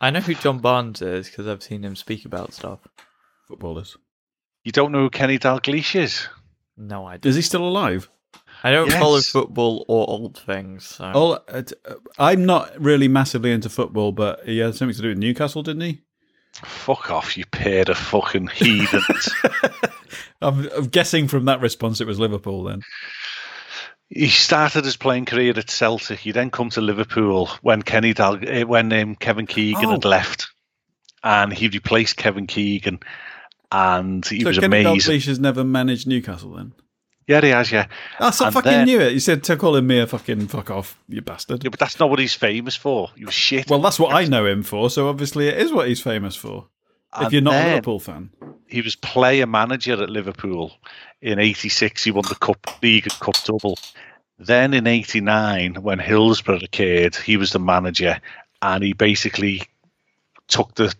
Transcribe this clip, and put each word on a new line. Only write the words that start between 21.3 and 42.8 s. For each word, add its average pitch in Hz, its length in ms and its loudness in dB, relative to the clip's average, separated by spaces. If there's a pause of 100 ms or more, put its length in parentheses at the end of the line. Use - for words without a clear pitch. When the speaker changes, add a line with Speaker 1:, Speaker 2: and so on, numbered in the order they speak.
Speaker 2:
that 131 140 2
response 113 400 -2
it - 60 -4
was 101 120 -4
Liverpool 98 460 -2
then. 98 180 -8 (1300)
Speaker 3:
He 147 200 0
started 151 560 2
his 135 120 -4
playing 127 300 -2
career 123 300 2
at 110 140 -6
Celtic. 113 480 -2
He 107 140 -8
then 123 180 -2
come 117 200 -4
to 113 100 -4
Liverpool 104 680 0 (100)
when 110 220 2
Kenny 113 320 2
Dal-, 101 240 2 (100)
eh, 123 160 -2
when, 113 280 2
um, 107 240 0
Kevin 110 300 -2
Keegan 107 440 0
had 180 160 0
Speaker 2:
Oh. - 20 4
Speaker 3:
left, - 400 0 (720)
and 104 300 2
he 101 160 -2
replaced 110 480 0
Kevin 101 300 -2
Keegan, 101 540 -4 (720)
and 92 540 0
he 107 160 -6
Speaker 2:
So 117 80 0
Speaker 3:
was 95 100 2
Speaker 2:
Kenny 104 220 4
Speaker 3:
amazing. 98 400 4
Speaker 2:
Dalglish 131 60 -4
has 135 120 -2
never 135 240 0
managed 131 440 0
Newcastle 104 480 -6
then? 101 180 -14 (540)
Speaker 3:
Yeah, 151 160 6
he 147 80 6
has, 120 200 4
yeah. 107 180 2 (300)
Speaker 2:
That's, 233 220 2
I 240 60 4
Speaker 3:
And 214 80 0
Speaker 2:
fucking 254 180 4
Speaker 3:
then 240 140 6
Speaker 2:
knew 247 160 6
it. 123 100 4
You 131 80 0
said 147 240 2
to 170 140 2
call 156 180 4
him 127 100 2
me 127 120 4
a 117 80 2
fucking 107 420 -6
fuck 110 220 -8
off, 95 280 -8 (120)
you 107 100 -8
bastard. 131 420 -8
Speaker 3:
Yeah, 127 60 -6
but 123 100 -8
that's - 220 -2
not 156 80 6
what 135 100 2
he's 131 140 -2
famous 117 420 -2
for. 123 400 -4